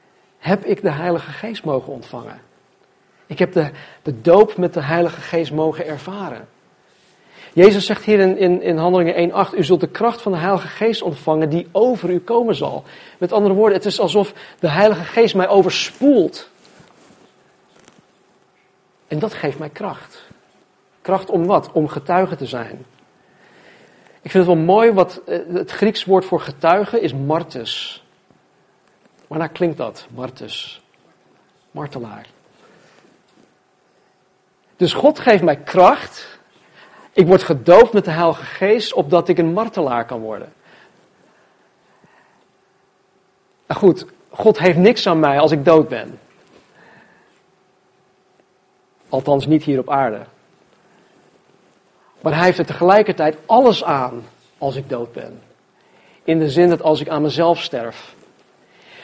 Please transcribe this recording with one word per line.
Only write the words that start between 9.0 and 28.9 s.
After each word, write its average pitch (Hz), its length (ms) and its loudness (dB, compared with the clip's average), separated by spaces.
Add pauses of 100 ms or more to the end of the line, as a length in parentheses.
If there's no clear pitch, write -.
één 170 180 0
acht, 190 220 -2
"U 180 100 0
zult 160 160 2
de 175 80 -2
kracht 233 340 -4
van 196 100 -4
de 175 60 -2
Heilige 175 300 -2
Geest 220 340 -4
ontvangen 156 460 -2
die 170 240 -4
over 208 380 0
u 180 80 -2
komen 233 360 -2
zal." 139 300 -6 (340)
Met 175 140 -4
andere 208 220 2
woorden, 202 220 4
het 190 100 -6
is 202 140 -2
alsof 190 320 0 (260)
de 175 100 -2
Heilige 175 360 2
Geest 233 300 0
mij 190 140 0
overspoelt. 196 1000 0 (2500)
En 151 100 -8
dat 208 160 -6
geeft 139 240 -8
mij 151 120 -14
kracht. - 520 -14 (800)
Kracht 190 280 -4
om 175 160 0
wat? 180 260 0
Om 156 160 0
getuige 175 480 -2
te 139 100 -10
zijn. 117 380 -12 (1400)
Ik 160 80 -16
vind 185 160 4
het 175 100 4
wel 160 80 0
mooi, 220 280 4
wat, 185 340 0
eh, 175 120 -4 (140)
het 185 180 -6
Grieks - 340 -2
woord 185 200 2
voor 175 160 -4
getuige 196 600 -2
is 160 140 -4
martes. 139 920 -8 (1200)